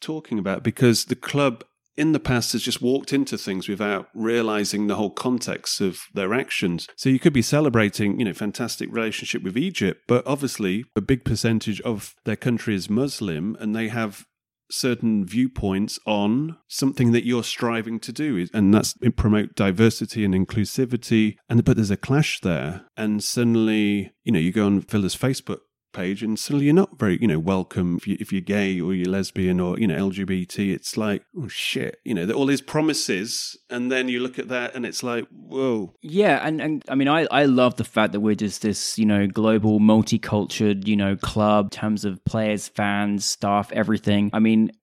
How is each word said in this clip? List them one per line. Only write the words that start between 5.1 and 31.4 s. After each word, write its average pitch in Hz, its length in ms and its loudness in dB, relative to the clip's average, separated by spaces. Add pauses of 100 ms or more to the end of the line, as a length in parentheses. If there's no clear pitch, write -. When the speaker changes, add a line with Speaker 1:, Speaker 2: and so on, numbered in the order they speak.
Speaker 1:
of 92 200 -2 (120)
their 98 180 -2
actions." 104 640 -2
So - 140 -2
you 131 80 4
could 156 160 2
be 127 80 2
celebrating, 113 800 2
you 120 60 0
know, 92 100 -2
fantastic 110 560 -6
relationship 113 500 -6
with 95 160 -4
Egypt, 147 500 -2
but 120 200 4
obviously 123 560 -2 (120)
a 107 60 0
big 123 240 0
percentage 110 560 0
of 110 320 -6 (100)
their 110 120 -2
country 113 400 -2
is 90 120 -4
Muslim, 98 720 -2
and 107 160 -4
they 113 120 -4
have 110 400 -6 (420)
certain 110 560 0
viewpoints 104 800 -2
on 110 520 0 (100)
something 135 460 2
that 117 120 2
you're 120 180 0
striving 113 580 -4
to - 100 -12
do, 117 420 -2
and 101 180 6
that's 107 220 4 (220)
promote 104 400 2
diversity 107 680 2
and 95 120 2
inclusivity. 110 1000 0 (140)
And, 117 160 4
but 127 120 4
there's 107 120 0
a 98 80 0
clash - 440 0
there, 85 440 -4 (100)
and 107 280 -2
suddenly, 107 880 2 (120)
you - 80 0
know, 92 80 4
you 85 120 2
go 101 160 2
on 101 140 4
Villa's 98 340 -2
Facebook - 460 -4 (320)
page 98 280 -4
and 110 160 -2
suddenly 143 280 -2
you're 147 100 6
not 190 240 2
very, 95 220 2
you 117 60 4
know, 80 120 2
welcome 90 580 0
if - 100 -8
you, 98 120 -2
if 107 120 -8
you're 98 100 -2
gay 98 380 -2
or 87 140 -2
you're 90 160 -2
lesbian 92 500 0
or, 90 200 -2
you 113 80 2
know, 82 80 0
L 98 160 0
G 95 140 -6
B 92 200 -2
T. 101 260 -2
It's - 240 -6
like, - 280 -2 (120)
"Oh 147 120 -8